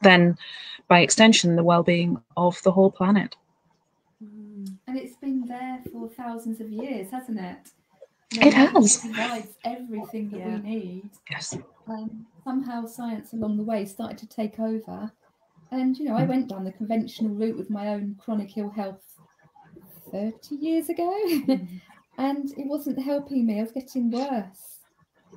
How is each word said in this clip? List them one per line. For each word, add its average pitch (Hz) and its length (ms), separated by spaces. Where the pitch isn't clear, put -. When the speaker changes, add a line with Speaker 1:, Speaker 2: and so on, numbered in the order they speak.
Speaker 1:
then, 175 360
by 175 120
extension, 202 560
the 170 80
well-being 175 580
of 175 240
the 190 100
whole 190 200
planet. 190 440
Speaker 2:
Mm. 208 540
Speaker 3:
And 262 100
it's 254 180
been 262 320
there 254 340
for 226 160
thousands 226 540
of 214 80
years, 220 400
hasn't 254 300
it? 185 300
Speaker 1:
It 226 120
Speaker 3:
Nature 285 120
Speaker 1:
has. 262 400
Speaker 3:
provides 220 500
everything 226 680
that 196 100
Speaker 2:
Yeah. 214 180
Speaker 3:
we 208 120
need. 196 400
Speaker 1:
Yes. - 260
Speaker 3:
Um, 220 400
somehow 247 420
science 233 480
along 214 240
the 214 60
way 214 220
started 214 340
to 220 80
take 214 320
over. 220 520
And, 262 260
you 302 80
know, 226 100
I 240 100
Speaker 1:
Mm. - 40
Speaker 3:
went 254 200
down 190 140
the 185 80
conventional 220 640
route 220 240
with 190 140
my 208 180
own 202 300
chronic 208 360
ill 202 140
health 196 320
thirty 220 440
years 320 340
ago. 339 200
<laughs> 349 40
Speaker 2:
Mm. 185 200
Speaker 3:
And 277 400
it 285 100
wasn't 294 320
helping 285 460
me. 214 140
I 220 40
was 226 100
getting 254 360
worse. 240 720